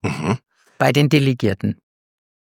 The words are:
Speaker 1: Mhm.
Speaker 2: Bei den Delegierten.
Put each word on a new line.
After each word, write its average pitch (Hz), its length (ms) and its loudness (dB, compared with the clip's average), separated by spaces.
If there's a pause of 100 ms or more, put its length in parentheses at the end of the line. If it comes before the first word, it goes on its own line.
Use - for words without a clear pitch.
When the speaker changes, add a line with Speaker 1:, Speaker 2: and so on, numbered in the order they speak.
Speaker 1:
Mhm. 78 380 -4 (380)
Speaker 2:
Bei 135 140 2
den 143 160 2
Delegierten. 123 720 0 (680)